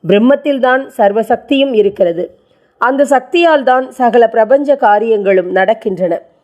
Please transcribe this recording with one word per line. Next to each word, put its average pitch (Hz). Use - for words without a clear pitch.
பிரம்மத்தில்தான் 262
சர்வ 214
சக்தியும் 269
இருக்கிறது. 196
அந்த 269
சக்தியால் 294
தான் 254
சகல 233
பிரபஞ்ச 262
காரியங்களும் 202
நடக்கின்றன. 185